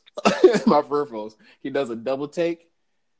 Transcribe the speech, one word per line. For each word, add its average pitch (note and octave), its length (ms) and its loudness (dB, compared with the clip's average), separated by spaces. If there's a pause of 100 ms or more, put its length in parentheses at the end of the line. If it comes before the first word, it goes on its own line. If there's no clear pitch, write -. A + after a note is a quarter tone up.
(140)
<laughs> - 120 -6 (420)
My D3+ 140 4
peripherals. B2+ 540 -8 (260)
He C#3 80 -10
does C3+ 200 -4
a A#2 60 -8
double C3 320 -6
take E3+ 420 -6 (500)